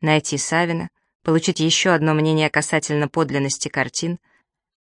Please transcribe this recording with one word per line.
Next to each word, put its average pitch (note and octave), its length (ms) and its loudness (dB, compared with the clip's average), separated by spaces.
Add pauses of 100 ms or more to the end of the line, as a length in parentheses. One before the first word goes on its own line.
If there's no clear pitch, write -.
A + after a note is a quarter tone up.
найти D3+ 380 0
Савина, E3+ 500 -2 (320)
получить E3 380 0
еще E3 340 2
одно D#3 220 2
мнение D#3 340 2
касательно D3+ 580 0
подлинности C#3 600 -2
картин — D#3 480 -4 (800)